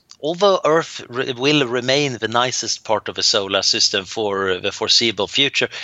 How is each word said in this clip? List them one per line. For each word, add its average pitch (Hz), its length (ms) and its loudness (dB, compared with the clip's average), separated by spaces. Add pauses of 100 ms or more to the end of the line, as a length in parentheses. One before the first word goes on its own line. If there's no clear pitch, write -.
(220)
Although 180 440 2
Earth 151 420 0
re-, 127 240 -4
will 139 340 2
remain 127 520 0
the 110 100 -2
nicest 120 560 -2
part 104 240 -2
of 98 80 -6
the 95 80 -4
solar 98 380 2
system 104 420 2
for 98 560 -2
the 98 140 -4
foreseeable 107 540 0
future, - 420 0 (140)